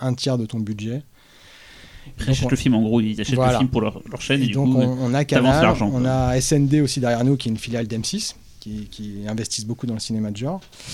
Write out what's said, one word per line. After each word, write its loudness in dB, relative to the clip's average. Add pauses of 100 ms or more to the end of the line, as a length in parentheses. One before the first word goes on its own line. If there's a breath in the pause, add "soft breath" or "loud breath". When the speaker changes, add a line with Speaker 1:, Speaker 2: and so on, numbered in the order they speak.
Speaker 1:
un 0
tiers -2
de -2
ton -6
budget. -6 (1160 loud breath)
Speaker 2:
Ils -4
achètent 2
Speaker 1:
Donc 2
on 0
Speaker 2:
le 4
film, 2
en 4
gros, 2
ils -2
achètent -4
Speaker 1:
Voilà. 4
Speaker 2:
le 2
film 2
pour 2
leur, -2
leur -12
chaîne, 0
et 2
Speaker 1:
Et 2
Speaker 2:
du -2
Speaker 1:
donc 2
Speaker 2:
coup, 4
Speaker 1:
on, 0
on 0
a 2
Speaker 2:
t'avances 4
Speaker 1:
Canal, 4
Speaker 2:
l'argent, 4
Speaker 1:
on 0
Speaker 2:
quoi. 2
Speaker 1:
a 2
S 0
N 4
D 4
aussi 0
derrière 2
nous, 4
qui -2
est 0
une -2
filiale -4
d'M -4
six, -6 (240)
qui, -10
qui -12
investissent -6
beaucoup -6
dans -2
le -6
cinéma -4
de -8
genre. -6 (320 loud breath)